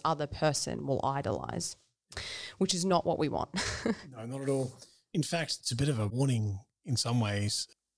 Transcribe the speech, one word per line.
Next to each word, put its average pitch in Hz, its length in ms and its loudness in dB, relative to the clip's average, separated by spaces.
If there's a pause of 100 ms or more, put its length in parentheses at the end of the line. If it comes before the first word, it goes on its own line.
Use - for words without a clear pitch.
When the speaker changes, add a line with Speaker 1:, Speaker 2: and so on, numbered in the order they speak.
Speaker 1:
other 151 220 0
person 143 580 0
will 139 180 2
idolize, - 720 -2 (840)
which 180 140 2
is 180 120 0
not 180 200 4
what 170 120 2
we 147 120 2
want. - 200 -2 (340)
<laughs> 196 280 -2
Speaker 2:
No, 113 140 -12
not 135 160 -8
at 139 80 0
all. 135 240 2 (400)
In 156 100 2
fact, 165 360 -2
it's - 120 -4
a 123 40 0
bit 139 140 2
of 120 100 2
a 107 80 2
warning 113 520 2 (260)
in 117 120 0
some 120 220 2
ways. 104 480 0 (300)